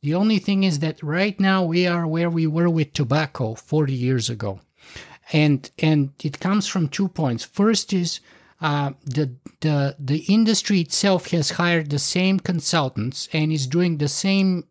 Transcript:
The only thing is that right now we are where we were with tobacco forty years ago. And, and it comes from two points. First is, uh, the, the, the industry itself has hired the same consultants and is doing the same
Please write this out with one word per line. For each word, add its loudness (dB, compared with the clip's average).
The -2
only 2
thing 0
is 2
that -4
right -2
now 2
we 2
are 0
where 0
we 0
were 2
with 0
tobacco -2
forty -2
years 0
ago. -6
And, 2
and 2
it -6
comes 0
from -2
two -2
points. -2
First 0
is, -2
uh, -2
the, -2
the, 0
the -2
industry 2
itself 0
has 0
hired 0
the 0
same 0
consultants -2
and 0
is -2
doing 0
the 0
same 0